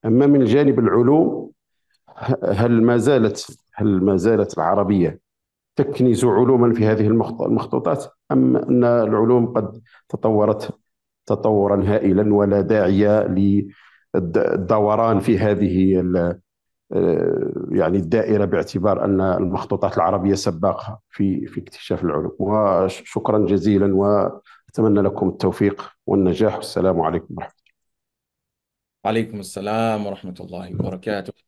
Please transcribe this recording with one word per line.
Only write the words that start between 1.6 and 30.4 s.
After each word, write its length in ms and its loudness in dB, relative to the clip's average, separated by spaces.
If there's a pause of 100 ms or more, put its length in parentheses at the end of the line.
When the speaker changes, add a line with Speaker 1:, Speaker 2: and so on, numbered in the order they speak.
Speaker 1:
ه-، 360 -6
هل 380 2
ما 140 4
زالت، 600 0 (160)
هل 300 0
ما 140 2
زالت 400 0
العربية 640 0 (560)
تكنز 500 0
علومًا 480 4
في 120 0
هذه 220 2
المخط-، 340 0
المخطوطات، 640 -2 (260)
أم 260 2
أن 260 2
العلوم 680 2
قد 280 -4 (280)
تطورت 680 -2 (460)
تطورًا 600 0
هائلًا 500 2
ولا 260 2
داعي 680 2
للد-، 1080 -2
الدوران 840 0
في 180 0
هذه 600 0
ال-، 400 -2 (520)
آه، 640 -2 (180)
يعني، 260 0
الدائرة، 480 0
باعتبار 600 -2
أن 160 0
المخطوطات 760 -2
العربية 380 0
سباقة 720 -6
في، 360 -2
في 160 -12
اكتشاف 420 -10
العلوم؟ 360 -4
وشكرًا 1000 0
جزيلًا، 560 2
وأتمنى 1080 -2
لكم 280 -2
التوفيق 600 -2 (140)
والنجاح، 500 2
والسلام 460 -2
عليكم 260 -4 (100)
ورحمة 220 -14
الله. 140 -20 (1300)
Speaker 2:
عليكم 340 -4
السلام 680 -4
ورحمة 340 -12
الله 360 -14